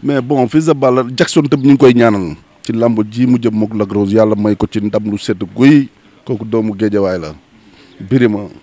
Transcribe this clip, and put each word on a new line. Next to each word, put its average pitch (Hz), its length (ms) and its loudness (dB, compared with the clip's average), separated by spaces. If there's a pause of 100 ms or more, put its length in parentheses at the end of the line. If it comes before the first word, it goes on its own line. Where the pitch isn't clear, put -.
mais 139 180 0
bon 127 260 0
Fils 156 200 0
de 165 60 2
Balla 131 300 0 (140)
Jackson 160 320 0
tam 151 100 0
ñu 139 140 4
ngi 135 40 4
koy 127 160 6
ñaanal 104 420 2 (280)
ci - 80 -8
làmb 113 280 0 (120)
ji 120 140 0
mu 123 160 2
jëm 117 120 0
mook 107 200 -2
Lac 104 180 -4
Rose 101 220 0
yàlla 107 220 4
may 104 200 -2
ko 104 140 -4
ci 110 100 -6
ndam 104 300 -4
lu 101 80 -6
sedd 101 240 -6 (140)
guy 135 340 4 (340)
kooku 113 220 -6
doomu 110 320 -2
Géejawaay 101 420 0
la 78 140 -12 (680)
Birima 104 480 0 (160)